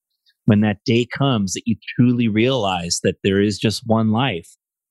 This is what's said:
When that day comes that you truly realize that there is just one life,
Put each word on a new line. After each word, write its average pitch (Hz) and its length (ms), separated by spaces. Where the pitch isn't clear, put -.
When 107 160
that 107 240
day 120 200
comes 117 480
that - 120
you 113 120
truly 120 320
realize 101 760
that 95 200
there 98 180
is 101 160
just - 280
one 110 260
life, 110 380